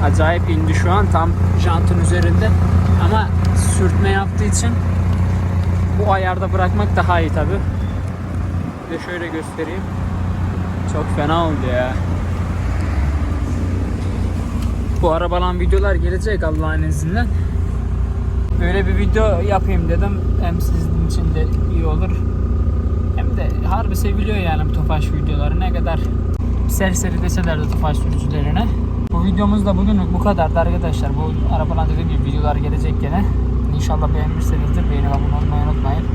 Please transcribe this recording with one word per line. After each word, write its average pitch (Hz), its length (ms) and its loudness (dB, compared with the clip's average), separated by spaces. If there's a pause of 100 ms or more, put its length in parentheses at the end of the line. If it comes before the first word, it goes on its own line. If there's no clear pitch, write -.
Acayip - 460 2
indi 160 240 2
şu 175 180 2
an. 202 200 2
Tam 165 180 2 (340)
jantın 170 360 2
üzerinde. 180 480 4 (560)
Ama 214 240 2 (500)
sürtme 185 320 2
yaptığı 196 340 0
için 220 260 2 (1300)
bu 196 140 2
ayarda 185 400 0
bırakmak 196 440 0
daha 175 240 2
iyi 160 100 0
tabi. 147 200 0 (1400)
Bir 165 80 -6
de - 40 -10
şöyle 170 260 -8
göstereyim. 156 520 -6 (1120)
Çok 151 240 -2
fena 156 300 0
oldu 135 200 -2 (100)
ya. 127 160 -2 (3000)
Bu 175 100 2
arabalan 175 480 0
videolar 190 340 2
gelecek 185 500 -2
Allah'ın 156 380 -2
izniyle. 156 420 0 (1400)
Böyle 185 260 0
bir 190 100 0
video 202 440 2
yapayım 190 480 0
dedim. 196 320 0 (220)
Hem 170 180 0
sizin - 480 0
için - 260 0
de 156 120 0 (280)
iyi 156 120 2
olur. 151 240 0 (1040)
Hem - 200 0
de - 120 0 (200)
harbi 196 280 0
seviliyor 202 400 0
yani 160 320 0
bu - 40 0
Tofaş 156 400 0
videoları. 151 480 0
Ne 185 120 0
kadar 165 280 0 (680)
serseri 185 540 0
deseler 175 420 0
de 147 60 -2
Tofaş 151 260 0
sürücülerine. 151 680 0 (460)
Bu 175 120 0
videomuz 202 420 2
da 196 100 2
bugünlük 190 380 2
bu 180 40 0
kadardı 175 420 0
arkadaşlar. 170 560 0
Bu - 380 0
arabalan 170 340 0
dediğim - 200 0
gibi 151 160 0
videolar 147 320 0
gelecek 147 440 0
gene. 185 240 0 (520)
İnşallah 151 380 0
beğenmişsinizdir. - 760 0
Beğenip - 200 0
abone - 240 0 (120)
olmayı - 160 0 (100)
unutmayın. - 320 0 (100)